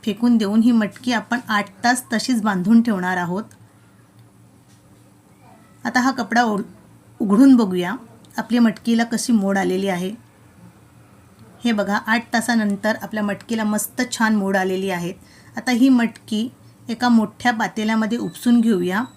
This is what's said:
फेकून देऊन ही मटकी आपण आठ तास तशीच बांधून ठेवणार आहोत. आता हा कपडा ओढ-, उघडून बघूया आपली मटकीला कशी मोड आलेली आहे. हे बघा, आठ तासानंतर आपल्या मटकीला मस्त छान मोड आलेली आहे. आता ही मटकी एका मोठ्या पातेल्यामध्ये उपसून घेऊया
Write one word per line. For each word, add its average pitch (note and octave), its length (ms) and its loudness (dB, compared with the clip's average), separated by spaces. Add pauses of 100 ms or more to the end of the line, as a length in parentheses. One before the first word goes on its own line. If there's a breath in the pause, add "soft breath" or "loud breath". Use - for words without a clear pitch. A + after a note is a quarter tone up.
फेकून A#3 320 0
देऊन G#3+ 240 0
ही A#3+ 120 4
मटकी A3 400 -2
आपण A#3 360 -4
आठ G3+ 360 -4
तास B3 280 2
तशीच A3+ 300 -2
बांधून G#3 400 4
ठेवणार F#3 340 -2
आहोत. F3+ 280 -6 (2500)
आता A#3+ 160 0
हा B3 100 2
कपडा A#3+ 320 0
ओढ-, G#3 200 0 (580)
उघडून B3 360 6
बघूया F#3 400 0 (400)
आपली A3+ 220 -4
मटकीला A#3 460 0
कशी A#3 280 -4
मोड G3 260 2
आलेली F#3+ 300 -2
आहे. F#3 260 -6 (1500)
हे A#3+ 80 0
बघा, G3+ 240 -2
आठ A#3 360 -2
तासानंतर G#3+ 720 -2
आपल्या G#3+ 200 -8
मटकीला G#3 420 -6
मस्त G#3+ 380 -4 (100)
छान A3 240 0
मोड G3 200 -2
आलेली F#3+ 340 -2
आहे. F3 220 -6 (440 soft breath)
आता A3+ 140 -6
ही B3 180 4
मटकी A#3 600 0 (400 soft breath)
एका B3 200 -2
मोठ्या A#3 440 2
पातेल्यामध्ये A3 680 -2
उपसून A#3 420 0
घेऊया F#3+ 440 0 (120)